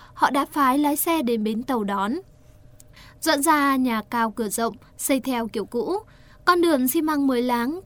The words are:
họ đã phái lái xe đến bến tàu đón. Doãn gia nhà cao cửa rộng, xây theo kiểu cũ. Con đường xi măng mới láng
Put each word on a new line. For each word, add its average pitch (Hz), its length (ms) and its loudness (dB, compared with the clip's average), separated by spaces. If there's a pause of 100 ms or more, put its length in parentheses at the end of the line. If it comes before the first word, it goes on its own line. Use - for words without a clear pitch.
(140)
họ - 160 2
đã 277 140 0
phái 277 340 2
lái 294 180 2
xe 330 260 0
đến 233 220 0
bến 220 180 -2
tàu 240 220 -2
đón. 202 280 -2 (1080)
Doãn 294 220 0
gia 285 340 2
nhà 247 340 0
cao 226 200 0
cửa 220 180 -6
rộng, 226 280 -4 (220)
xây 277 220 0
theo 240 280 -4
kiểu 196 160 -6
cũ. 269 340 -4 (460)
Con 359 160 4
đường 285 280 4
xi 320 140 0
măng 294 240 0
mới 247 160 2
láng 247 440 -2